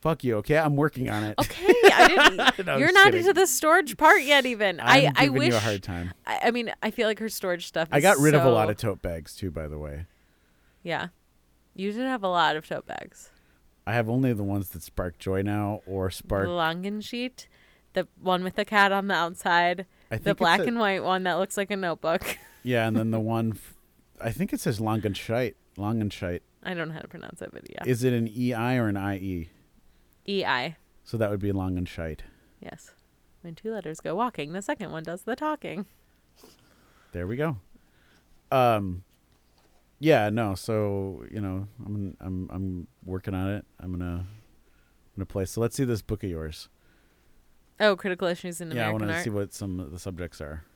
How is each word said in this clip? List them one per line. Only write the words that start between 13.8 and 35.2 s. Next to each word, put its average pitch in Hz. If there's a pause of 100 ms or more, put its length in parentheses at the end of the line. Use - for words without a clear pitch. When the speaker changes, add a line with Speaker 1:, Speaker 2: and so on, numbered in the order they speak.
Speaker 1:
I 110
have 113
only 127
the 104
ones 98
that 85
spark 90
joy 95
now 104
or 92
spark 98
Speaker 2:
The 175
Langensheet, 202 (440)
the 185 (140)
one 180
with 185
the 208
cat 202
on 196
the 196
outside, 175 (240)
Speaker 1:
I 117
Speaker 2:
the 110
Speaker 1:
think 202
it -
Speaker 2:
black 175
Speaker 1:
said -
Speaker 2:
and 233
white 190
one 185
that 180
looks 190
like 202
a 208
notebook. 170
<laughs> - (160)
Speaker 1:
Yeah, 120
and 110
then 113
the 113
one, 113
f-, - (480)
I 113
think 175
it 269
says 117
Langenscheidt. 110 (220)
Langenscheidt. 101 (200)
Speaker 2:
I 185
don't 160
know 160
how 156
to -
pronounce -
it, -
but -
yeah. -
Speaker 1:
Is 120
it 127
an 117
E 123
I 120
or 117
an 101
I 98
E? 90 (800)
Speaker 2:
E 196
I. 135 (260)
Speaker 1:
So -
that 107
would 104
be 101
Langenscheidt. 90 (420)
Speaker 2:
Yes. - (500)
When 170
two 220
letters 160
go 156
walking, 175
the 190
second 208
one 160
does 160